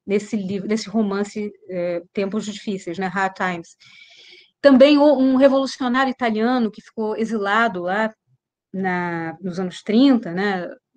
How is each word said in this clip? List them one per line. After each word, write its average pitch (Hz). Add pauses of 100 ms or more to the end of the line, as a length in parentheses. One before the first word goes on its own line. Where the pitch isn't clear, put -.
nesse 202
livro, 196
nesse 214
romance, 208 (180)
eh, 175 (100)
Tempos 202
Difíceis, 190
né, 190
Hard 190
Times. 180 (840)
Também 285
o, 285
um 262
revolucionário 262
italiano 226
que -
ficou 220
exilado 208
lá 214 (600)
na, 175
nos 185
anos 185
trinta, 226
né, 190 (260)